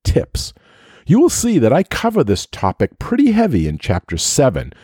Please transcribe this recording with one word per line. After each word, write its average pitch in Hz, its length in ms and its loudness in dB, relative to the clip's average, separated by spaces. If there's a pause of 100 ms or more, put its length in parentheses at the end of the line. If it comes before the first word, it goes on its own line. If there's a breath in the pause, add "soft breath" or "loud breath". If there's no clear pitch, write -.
Tips, - 480 -2 (540 soft breath)
you 185 120 4
will 330 120 4
see 226 280 0
that 113 140 4
I 170 100 2
cover 220 400 -2
this 101 220 0
topic - 540 -4
pretty 254 340 0
heavy 170 340 0
in 78 120 -6
chapter 87 400 -4
seven, 78 640 0